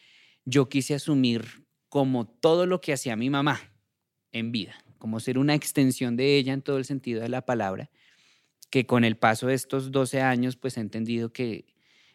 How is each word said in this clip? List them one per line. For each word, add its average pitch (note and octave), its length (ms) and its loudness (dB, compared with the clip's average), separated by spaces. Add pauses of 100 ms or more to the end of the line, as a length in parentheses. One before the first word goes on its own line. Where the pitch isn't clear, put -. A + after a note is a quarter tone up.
(460)
yo B2+ 240 2
quise C#3+ 260 0
asumir B2+ 720 0 (240)
como C3 380 0
todo E3+ 380 4
lo F3+ 160 0
que D3+ 120 -2
hacía B2+ 220 -4
mi A#2+ 140 -2
mamá C#3 300 0 (720)
en A#2 200 -6
vida, A2 240 -6 (220)
como A2 220 -6
ser B2 180 -2
una D3 180 4
extensión C3 640 0
de C#3+ 200 4
ella C3 160 0
en C3+ 80 -4
todo C#3 160 -2
el B2+ 80 -4
sentido B2 360 -6
de A#2 80 -6
la B2+ 160 -4
palabra, G#2+ 460 -2 (800)
que B2+ 160 2
con B2 180 4
el A2+ 140 2
paso A2+ 300 2
de C3 80 2
estos C3+ 360 -4
doce C3 300 0
años, B2+ 360 0
pues, C3 200 -8
he A#2 40 -6
entendido A2+ 520 -4
que, A#2 320 -6 (500)